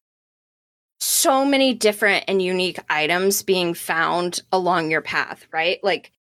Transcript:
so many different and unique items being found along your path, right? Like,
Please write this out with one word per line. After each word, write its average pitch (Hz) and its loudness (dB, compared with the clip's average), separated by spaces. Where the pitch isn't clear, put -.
so 269 2
many 269 2
different - 2
and 190 0
unique 185 -2
items 175 0
being 180 0
found 170 -2
along 175 0
your 156 0
path, - -6
right? 165 -2
Like, 180 -2